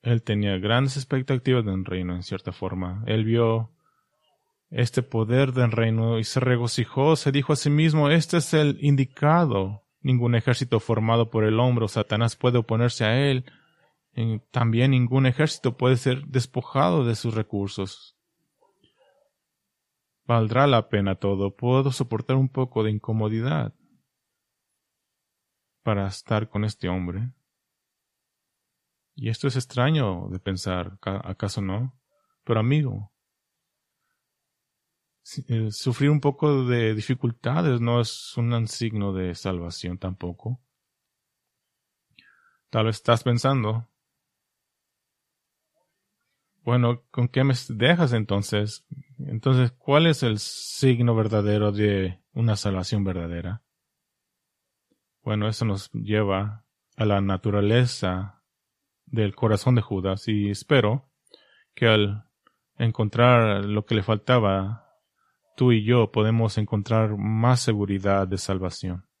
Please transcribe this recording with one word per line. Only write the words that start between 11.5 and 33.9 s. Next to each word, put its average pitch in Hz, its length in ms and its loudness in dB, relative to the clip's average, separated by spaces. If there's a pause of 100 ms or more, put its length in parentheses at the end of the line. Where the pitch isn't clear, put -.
hombre 120 280 2
o - 20 -6
Satanás 110 480 -2
puede 123 220 0
oponerse 117 480 0
a 110 120 2
él. 135 280 0 (680)
Y 113 260 -4 (120)
también 120 400 2
ningún 127 340 2
ejército 131 520 0
puede 127 180 4
ser 127 320 -2
despojado 135 800 0
de 117 100 0
sus 113 180 -6
recursos. 101 840 -6 (2000)
Valdrá 117 420 2
la 120 220 2
pena 98 260 0
todo. 98 400 -2
Puedo 131 380 2
soportar 120 420 -4
un 135 140 2
poco 127 340 -2
de 107 80 0
incomodidad 110 840 -2 (2000)
para 101 260 -2
estar 107 420 -4
con 104 160 -4
este 101 240 -6
hombre." 92 420 -6 (1800)
Y 113 140 -8
esto 113 180 -4
es 127 80 -2
extraño 123 720 -2
de 92 100 -8
pensar, 92 600 -6
¿ca-, 95 240 -6
acaso 95 380 -6
no? 104 340 -4 (500)
Pero 110 140 0
amigo, 117 540 0 (2000)